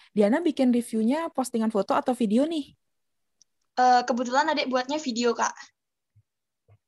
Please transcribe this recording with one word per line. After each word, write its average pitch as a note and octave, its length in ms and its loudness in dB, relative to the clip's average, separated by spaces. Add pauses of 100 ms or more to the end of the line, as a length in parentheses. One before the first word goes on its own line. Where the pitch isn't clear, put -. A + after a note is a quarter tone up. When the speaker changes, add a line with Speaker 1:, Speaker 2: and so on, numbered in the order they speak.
(120)
Speaker 1:
Diana A3 320 2
bikin C#4 240 2
reviewnya A#3+ 640 -2
postingan A3+ 400 -2
foto G#3 240 0
atau B3+ 160 0
video A#3 320 2
nih? D#4+ 320 -6 (1040)
Speaker 2:
Eh, B3 240 6
kebetulan B3+ 480 0
adik C#4+ 160 -2
buatnya B3+ 320 -2
video, A#3+ 320 -2
Kak. A3 240 -4 (1300)